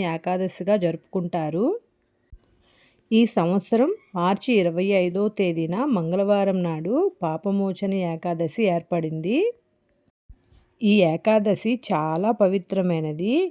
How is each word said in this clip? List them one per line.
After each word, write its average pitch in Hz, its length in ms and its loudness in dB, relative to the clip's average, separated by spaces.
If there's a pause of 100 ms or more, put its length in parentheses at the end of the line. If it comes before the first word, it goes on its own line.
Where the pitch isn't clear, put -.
(140)
ఏకాదశిగా 185 720 -2
జరుపుకుంటారు. 165 800 -2 (1500)
ఈ 220 120 6 (160)
సంవత్సరం 202 520 2 (280)
మార్చి 196 340 0 (100)
ఇరవై 170 240 0 (140)
ఐదో 180 240 0 (160)
తేదీన 170 380 -2 (180)
మంగళవారం 196 720 0
నాడు 160 260 -4 (300)
పాపమోచన 196 680 -2 (200)
ఏకాదశి 165 500 -4 (140)
ఏర్పడింది. 165 600 -2 (1500)
ఈ - 20 6 (160)
ఏకాదశి 208 640 0 (160)
చాలా 165 500 -2
పవిత్రమైనది. 180 960 0 (160)